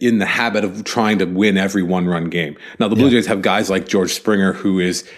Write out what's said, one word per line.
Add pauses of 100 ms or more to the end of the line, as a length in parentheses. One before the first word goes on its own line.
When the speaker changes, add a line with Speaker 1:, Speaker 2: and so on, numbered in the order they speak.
Speaker 1:
in
the
habit
of
trying
to
win
every
one
run
game. (220)
Now,
the
Blue
Speaker 2:
Yeah.
Speaker 1:
Jays
have
guys
like
George
Springer,
who
is, (100)